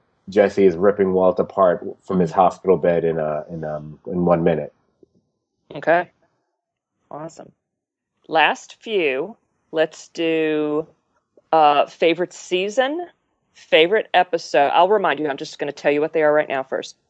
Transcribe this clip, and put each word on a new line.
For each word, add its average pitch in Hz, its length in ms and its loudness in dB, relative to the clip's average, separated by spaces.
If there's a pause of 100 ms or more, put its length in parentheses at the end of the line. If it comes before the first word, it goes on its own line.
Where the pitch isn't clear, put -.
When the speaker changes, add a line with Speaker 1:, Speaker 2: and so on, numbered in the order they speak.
(280)
Speaker 1:
Jesse 98 380 2
is 95 100 4
ripping 98 360 0
Walt 92 280 2
apart 90 440 0 (200)
from 92 160 -2
his 85 100 0
hospital 92 460 2
bed 85 280 0
in, 80 140 -2
uh, 76 320 -4
in, 80 140 -10
um, 76 420 -12
in 87 180 -4
one 85 200 2
minute. 76 280 -2 (1000)
Speaker 2:
Okay. 165 360 -2 (1000)
Awesome. - 400 -16 (800)
Last 160 520 0
few. 170 560 -4 (360)
Let's 160 360 -4
do, 156 800 -2 (640)
uh, 147 360 4
favorite 170 460 -2
season, 254 760 -4 (460)
favorite 170 600 2
episode. 175 580 2
I'll 175 180 4
remind 180 280 0
you, 151 100 -4
I'm 135 100 -6
just - 200 -14
gonna 143 140 -6
tell - 180 -4
you 147 100 0
what 156 120 -4
they 160 100 0
are 151 100 2
right 151 160 0
now 135 140 -4
first. - 320 -10 (160)